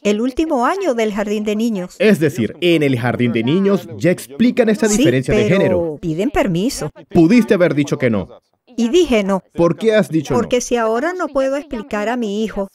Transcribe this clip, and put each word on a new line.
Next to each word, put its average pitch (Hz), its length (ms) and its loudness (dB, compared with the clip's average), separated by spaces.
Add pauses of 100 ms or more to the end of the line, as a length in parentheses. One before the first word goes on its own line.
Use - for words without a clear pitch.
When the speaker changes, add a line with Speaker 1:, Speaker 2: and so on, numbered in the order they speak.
Speaker 1:
el 208 180 0
último 262 460 -2
año 339 300 -2
del 220 180 0
jardín 208 300 -4
de 208 120 -2
niños. 208 440 -4
Speaker 2:
Es 196 200 4
decir, 135 400 -2
en 170 220 2
el 139 160 2
jardín 117 360 0
de 113 100 0
niños 190 440 0 (100)
ya 147 120 0
explican 214 580 0
esta 214 220 0
Speaker 1:
Sí, 208 80 0
Speaker 2:
diferencia 196 380 2
de - 80 2
Speaker 1:
pero - 140 2
Speaker 2:
género. 165 440 0
Speaker 1:
piden 180 300 -2
permiso. 190 580 -2 (240)
Speaker 2:
Pudiste 196 400 6
haber 170 220 2
dicho 143 240 -2
que 131 100 2
no. 104 180 -2 (480)
Speaker 1:
Y 226 140 -2
dije 254 340 2
no. 190 200 -2 (100)
Speaker 2:
¿Por 170 240 0
qué 214 160 0
has 214 160 2
dicho 151 240 -2
no? 123 60 2
Speaker 1:
Porque 247 200 0
si 247 160 -4
ahora 233 380 -2
no 359 140 -4
puedo 269 280 -2
explicar 220 540 -6
a 247 80 -4
mi 220 260 -4
hijo 196 320 -6